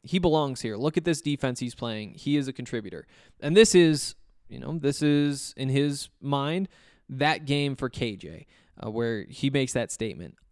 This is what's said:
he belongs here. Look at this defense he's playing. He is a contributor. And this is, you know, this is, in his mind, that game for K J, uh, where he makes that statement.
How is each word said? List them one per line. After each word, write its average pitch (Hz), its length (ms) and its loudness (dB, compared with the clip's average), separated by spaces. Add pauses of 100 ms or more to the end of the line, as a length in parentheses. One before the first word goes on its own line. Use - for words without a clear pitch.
he 180 160 0
belongs 151 400 4
here. 110 160 -4
Look 143 200 0
at 170 80 0
this 165 160 2
defense 139 380 -2
he's 123 160 -6
playing. 107 400 -6
He 143 220 0
is 139 100 2
a 131 60 -6
contributor. 113 560 -8 (320)
And 156 160 2
this 220 180 10
is, 160 400 6 (340)
you - 120 -14
know, 156 180 -6
this 143 240 -2
is, 147 540 0
in 131 120 -4
his 139 420 0 (100)
mind, 143 480 -2 (400)
that 147 360 -2
game 143 300 -2
for 127 140 -6
K 117 260 -6
J, 82 320 -16 (340)
uh, - 100 -8
where 113 340 -4
he - 260 -2
makes 135 220 0
that 120 180 -2
statement. 90 460 -8 (160)